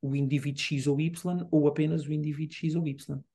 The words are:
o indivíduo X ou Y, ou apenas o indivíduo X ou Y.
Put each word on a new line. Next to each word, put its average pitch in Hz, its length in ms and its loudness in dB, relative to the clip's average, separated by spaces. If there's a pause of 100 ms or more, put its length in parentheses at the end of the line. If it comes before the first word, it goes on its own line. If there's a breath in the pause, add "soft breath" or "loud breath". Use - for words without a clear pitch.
o 139 140 0
indivíduo 139 440 0
X 135 280 0
ou 143 120 4
Y, 170 520 -2
ou 151 160 8
apenas 156 380 2
o 151 60 -4
indivíduo 151 440 -4
X 160 180 -2
ou 165 140 0
Y. 139 340 -8 (120)